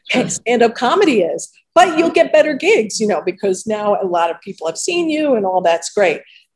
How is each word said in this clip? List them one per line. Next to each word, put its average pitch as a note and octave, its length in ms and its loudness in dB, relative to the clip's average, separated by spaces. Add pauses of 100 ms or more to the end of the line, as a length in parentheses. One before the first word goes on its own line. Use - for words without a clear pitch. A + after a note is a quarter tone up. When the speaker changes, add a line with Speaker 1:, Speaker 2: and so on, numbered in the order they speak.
(100)
Speaker 1:
true. B3 180 -2
Speaker 2:
stand-up A#3 460 0
comedy C#4+ 480 0
is. - 300 -6 (200)
But F4 240 4
you'll E4 140 2
get E4 220 2
better D4+ 220 2
gigs, D#4 440 0
you A3 80 -2
know, E3 180 -2
because F#3+ 440 -4
now G#3 340 0
a G3 40 -2
lot E3+ 260 0
of - 80 -18
people F#3 260 -12
have D#3+ 120 -6
seen F4 300 -2
you D4+ 280 0
and G3+ 100 -2
all F#3 140 0
that's E3+ 320 0
great. F3+ 300 0 (340)